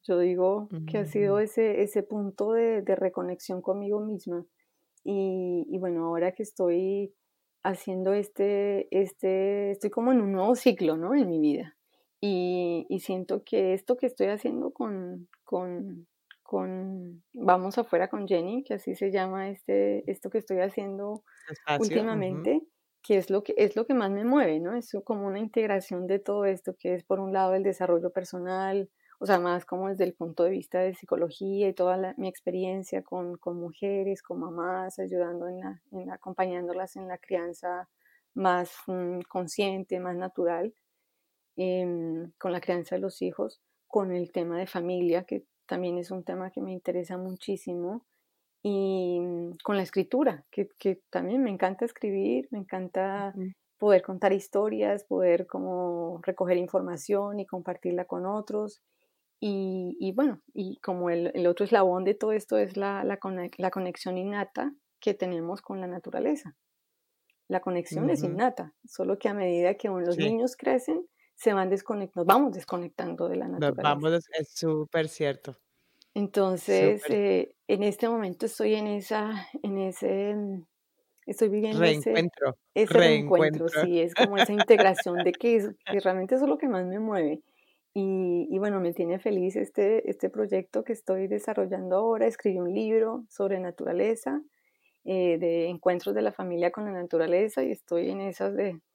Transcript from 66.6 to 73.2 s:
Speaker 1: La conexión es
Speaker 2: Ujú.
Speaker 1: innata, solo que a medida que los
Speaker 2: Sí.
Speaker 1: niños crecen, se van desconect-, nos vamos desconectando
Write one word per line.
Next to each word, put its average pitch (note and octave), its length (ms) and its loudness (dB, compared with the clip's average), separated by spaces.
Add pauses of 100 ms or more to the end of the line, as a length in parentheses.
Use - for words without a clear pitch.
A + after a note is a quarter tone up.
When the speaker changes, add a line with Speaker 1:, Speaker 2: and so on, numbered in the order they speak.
Speaker 1:
La F#3 140 -2
conexión E3+ 480 -2
es - 140 2
Speaker 2:
Ujú. - 20 -2
Speaker 1:
innata, F#3+ 500 -2 (120)
solo F#3+ 320 -4
que G#3+ 100 -2
a G3+ 60 -2
medida F3+ 400 2
que G#3 140 -4
los F3 280 0
Speaker 2:
Sí. D#3+ 60 0
Speaker 1:
niños A3+ 340 2
crecen, C4+ 500 0 (280)
se - 180 2
van F#3+ 180 0
desconect-, G3 440 -2
nos F3 100 0
vamos A3+ 300 6
desconectando F3 720 -6